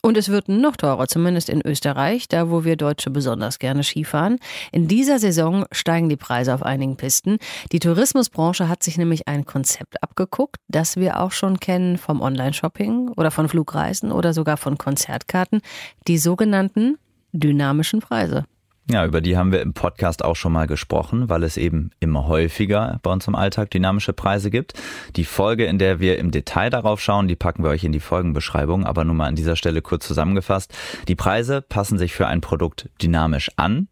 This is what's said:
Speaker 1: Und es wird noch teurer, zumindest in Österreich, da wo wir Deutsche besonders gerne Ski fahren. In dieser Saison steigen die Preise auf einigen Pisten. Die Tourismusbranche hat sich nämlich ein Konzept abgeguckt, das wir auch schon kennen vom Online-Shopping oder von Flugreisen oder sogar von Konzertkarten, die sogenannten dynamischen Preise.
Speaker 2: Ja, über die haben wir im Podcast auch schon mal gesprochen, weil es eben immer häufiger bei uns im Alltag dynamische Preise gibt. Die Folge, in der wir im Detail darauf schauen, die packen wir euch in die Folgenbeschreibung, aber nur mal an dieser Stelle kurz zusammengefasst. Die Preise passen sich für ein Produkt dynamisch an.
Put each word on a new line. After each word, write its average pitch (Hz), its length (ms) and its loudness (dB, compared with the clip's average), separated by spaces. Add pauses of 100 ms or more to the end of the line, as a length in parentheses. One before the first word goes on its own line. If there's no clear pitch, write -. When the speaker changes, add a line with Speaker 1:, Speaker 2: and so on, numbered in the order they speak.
Speaker 1:
Und 226 140 4
es 202 120 0
wird 202 200 0
noch 240 280 2
teurer, 135 280 2
zumindest 170 420 0
in - 160 0
Österreich, 147 640 -2
da 165 220 0
wo 170 140 0
wir 165 120 2
Deutsche 147 360 -2
besonders 123 480 -2
gerne 139 240 0
Ski 156 200 -2
fahren. 185 360 0 (320)
In 170 160 2
dieser 262 320 4
Saison 180 520 2
steigen 165 380 0
die 151 60 2
Preise 123 400 0
auf 139 80 -4
einigen 135 340 -2
Pisten. 180 400 0 (340)
Die 175 60 2
Tourismusbranche 175 920 2
hat 175 140 -2
sich 160 160 -2
nämlich 165 300 0
ein 143 180 -2
Konzept - 560 -4
abgeguckt, - 540 -2 (120)
das 160 300 0
wir 180 220 0
auch 185 120 0
schon 190 280 0
kennen 180 400 0
vom 151 200 -2
Online-Shopping 165 920 -2
oder 160 200 0
von 156 180 0
Flugreisen 160 640 -2
oder 170 220 0
sogar 156 240 0
von 143 220 -4
Konzertkarten, 180 840 -2 (460)
die 170 100 4
sogenannten 196 800 2 (340)
dynamischen 147 680 2
Preise. 85 460 -2 (440)
Speaker 2:
Ja, 104 160 2
über 80 160 2
die 87 160 2
haben 92 140 4
wir 95 100 2
im - 120 -2
Podcast - 520 -2
auch 82 100 2
schon 82 160 -2
mal 80 160 2
gesprochen, 80 600 -2
weil 82 140 2
es 80 120 -2
eben 82 440 -2
immer 76 280 0
häufiger 95 760 0
bei - 80 0
uns 92 160 0
im - 80 0
Alltag 98 360 0
dynamische 95 400 0
Preise 98 380 -2
gibt. 120 240 -2 (420)
Die 85 80 0
Folge, 110 420 2
in 90 120 0
der 95 220 4
wir 92 180 4
im 85 140 -2
Detail 85 380 -2
darauf 113 300 0
schauen, 101 280 2
die 87 80 2
packen 85 280 -2
wir 78 60 2
euch 80 140 0
in 82 80 0
die 76 80 0
Folgenbeschreibung, 82 880 0
aber 82 200 0
nur 82 100 2
mal 78 120 0
an 71 80 -2
dieser 80 200 0
Stelle 80 260 0
kurz - 260 -4
zusammengefasst. 95 680 0 (340)
Die 92 80 2
Preise 117 460 0
passen 101 360 -2
sich 87 160 0
für - 140 0
ein 82 140 0
Produkt - 480 -4 (120)
dynamisch 80 540 0
an. 110 360 0